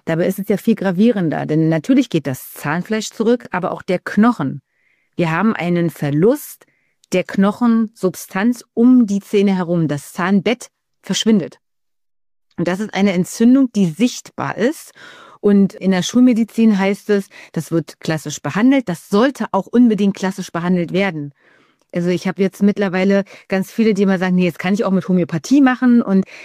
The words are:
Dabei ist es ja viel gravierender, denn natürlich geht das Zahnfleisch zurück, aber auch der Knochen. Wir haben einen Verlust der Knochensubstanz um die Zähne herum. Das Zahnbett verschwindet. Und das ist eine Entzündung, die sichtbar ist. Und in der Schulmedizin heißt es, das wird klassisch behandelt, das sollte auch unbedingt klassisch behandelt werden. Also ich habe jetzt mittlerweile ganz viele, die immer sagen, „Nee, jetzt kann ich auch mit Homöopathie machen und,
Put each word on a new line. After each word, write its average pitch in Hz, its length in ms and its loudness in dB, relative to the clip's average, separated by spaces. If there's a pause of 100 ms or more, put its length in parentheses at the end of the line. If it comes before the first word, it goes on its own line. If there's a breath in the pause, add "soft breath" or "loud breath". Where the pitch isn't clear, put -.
Dabei 165 220 -2
ist 185 120 -4
es 196 80 -8
ja 202 100 0
viel - 180 0
gravierender, 180 720 0
denn 160 240 0
natürlich 165 400 0
geht 156 180 -2
das - 260 -10
Zahnfleisch 180 580 -6
zurück, 240 400 -2
aber 180 200 -4
auch 170 100 -10
der 180 180 -4
Knochen. 165 640 0 (540)
Wir 170 140 0
haben 185 240 0
einen 170 360 -2
Verlust 156 760 -2 (460)
der 180 120 -2
Knochensubstanz 214 1500 -2
um 247 320 6
die 196 140 -2
Zähne 202 360 0
herum. 170 320 0
Das 143 240 -6
Zahnbett 196 580 -2 (340)
verschwindet. 196 560 -2 (1000)
Und 170 100 -2
das 185 120 -2
ist 214 140 -8
eine 196 200 0
Entzündung, 240 600 2
die 196 140 2
sichtbar 156 720 -4
ist. 240 340 -4 (480 loud breath)
Und 202 340 4
in 185 180 -2
der 180 120 0
Schulmedizin 226 760 2
heißt 196 300 -2
es, 202 180 0 (240 loud breath)
das - 200 -6
wird 165 280 -4
klassisch 151 420 -8
behandelt, 247 460 0
das - 220 -10
sollte 233 420 0
auch 190 160 -4
unbedingt 214 480 2
klassisch 190 360 -8
behandelt 175 420 -2
werden. 170 400 -4 (600 soft breath)
Also 175 160 -2
ich 180 180 -4
habe 185 140 -4
jetzt 196 220 -2
mittlerweile 196 600 0 (260 loud breath)
ganz 190 220 -4
viele, 220 220 0
die 196 100 0
immer 190 140 2
sagen, 185 180 0
„Nee, 180 100 2
jetzt 170 120 -4
kann 185 160 -2
ich 208 120 -2
auch 190 60 -2
mit 185 160 -2
Homöopathie 180 540 0
machen 247 400 4
und, 190 240 0 (200 loud breath)